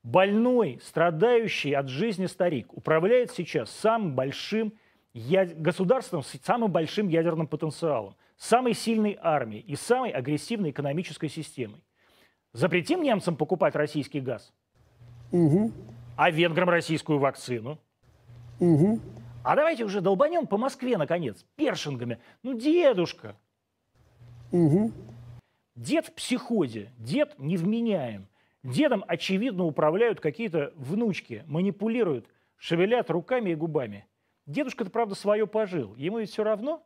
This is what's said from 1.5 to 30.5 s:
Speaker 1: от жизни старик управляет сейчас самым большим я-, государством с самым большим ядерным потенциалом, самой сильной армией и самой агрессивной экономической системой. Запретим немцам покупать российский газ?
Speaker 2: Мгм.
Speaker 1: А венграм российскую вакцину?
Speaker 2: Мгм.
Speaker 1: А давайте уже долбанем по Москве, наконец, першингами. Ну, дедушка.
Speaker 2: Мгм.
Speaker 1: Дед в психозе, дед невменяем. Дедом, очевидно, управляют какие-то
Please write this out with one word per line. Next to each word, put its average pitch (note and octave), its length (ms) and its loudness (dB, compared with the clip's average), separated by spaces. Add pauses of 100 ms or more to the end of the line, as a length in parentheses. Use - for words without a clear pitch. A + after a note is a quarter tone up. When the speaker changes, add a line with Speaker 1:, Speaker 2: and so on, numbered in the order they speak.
Speaker 1:
от C#3 140 0
жизни F3+ 400 -2
старик E3 500 -2
управляет F#3+ 540 2
сейчас D3 400 -4
самым G#3 420 0
большим G3+ 600 -4 (400)
я-, D#3+ 340 2
государством E3+ 760 0
с - 220 -14
самым A3 280 2
большим E3+ 360 0
ядерным E3 400 2
потенциалом, D3 680 -4 (220)
самой A#3+ 380 2
сильной G#3+ 440 0
армией B2+ 420 0
и C#3+ 140 -8
самой B3 360 0
агрессивной D3+ 580 -2
экономической D3 580 -6
системой. C3 560 -10 (720)
Запретим F3+ 480 0
немцам G3 340 0
покупать D#3 400 0
российский D3 460 -2
газ? B2 320 -8 (760)
Speaker 2:
Мгм. F3 420 4 (420)
Speaker 1:
А D#3+ 140 6
венграм E3+ 400 2
российскую D#3+ 480 2
вакцину? C3+ 640 -2 (800)
Speaker 2:
Мгм. F3 420 6 (400)
Speaker 1:
А D3 140 2
давайте D4+ 280 2
уже G3+ 180 -2
долбанем D4 440 2
по G3+ 120 -2
Москве, B3 400 -2
наконец, D#3 460 -2 (120)
першингами. C#3 640 -4 (240)
Ну, C4 100 -6
дедушка. A#3 840 2 (1160)
Speaker 2:
Мгм. F3+ 420 4 (840)
Speaker 1:
Дед G3 320 -2
в - 60 -20
психозе, B2+ 840 -2
дед E3 420 -2
невменяем. E3+ 880 -2 (360)
Дедом, G3+ 440 2
очевидно, F#3+ 560 -2
управляют E3 560 2
какие-то D#3 560 -4